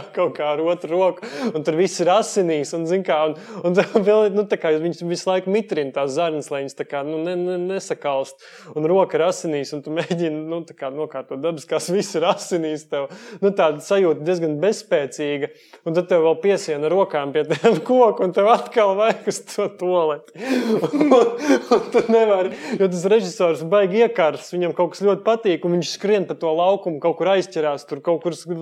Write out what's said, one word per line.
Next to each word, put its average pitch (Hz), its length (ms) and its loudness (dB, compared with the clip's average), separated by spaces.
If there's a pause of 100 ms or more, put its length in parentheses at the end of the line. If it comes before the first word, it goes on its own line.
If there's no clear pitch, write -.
kaut 175 240 -2
kā 151 140 -4
ar 147 140 -2
otru 165 300 -2
roku, 180 340 0 (200)
un 160 180 -4
tur 156 120 0
viss 180 240 0
ir 170 100 2
asinīs, 180 640 0
un, 165 140 -4
zin 185 180 -2
kā, 170 200 0
un, 156 120 -2 (240)
un 175 160 0 (140)
<laughs> 226 100 4
vēl, 208 300 4
nu, 202 160 -2
tā 202 120 -4
kā 160 140 0
viņas 165 320 -2
visu 175 260 -4
laiku 185 220 0
mitrina 190 400 -2
tās 139 220 -2
zarnas, 156 360 -2
lai 139 120 -4
viņas 139 160 -10
tā 143 80 -8
kā, 139 180 -6
nu, 156 160 -6
ne, 180 160 -4
ne, 180 240 -4
nesakalst, 165 760 -4 (340)
un 156 180 -2
roka 185 280 2
ir 156 100 4
asinīs, 156 480 -4
un 143 80 -8
tu 151 100 -10
mēģini, 160 500 -2
nu, 165 200 -8
tā 156 120 -16
kā 139 160 -10
nokārtot 139 500 -10
dabiskās, 156 500 -4
viss 202 260 -2
ir 160 80 0
asinīs 165 640 -2
tev. 143 200 -4 (280)
Nu, 196 160 0
tāda 160 280 2
sajūta 165 440 2
diezgan 165 340 -2
bezspēcīga, 147 880 -2 (320)
un 170 140 -4
tad 175 140 0
tev 175 160 4
vēl 160 160 4
piesiena 160 500 0
rokām 156 420 0
pie 151 140 0
tiem 185 360 2
<laughs> - 0 -
koku, 233 420 4
un 185 80 0
tev 196 160 2
atkal 208 480 2
vajag 214 320 0
uz 208 160 -4
to 202 260 -4
tualeti. 180 640 -2 (320)
<laughs> 220 280 0
Un, 277 460 4 (280)
un 233 220 4
tu - 160 2
nevari, 208 480 4 (200)
jo 196 160 2
tas 180 180 -2
režisors 185 580 2
baigi 196 360 2
iekars, 175 500 2
viņam 175 240 -2
kaut 175 200 0
kas 190 100 -10
ļoti 196 200 2
patīk, 220 420 2
un 175 100 2
viņš 170 160 -2
skrien 202 340 0
pa 151 100 -6
to 165 140 -4
laukumu, 175 500 0
kaut 165 180 0
kur 170 120 0
aizķerās, 170 560 0
tur 143 160 -10
kaut 170 200 0
kur 170 120 -4
s-, - 120 -14 (160)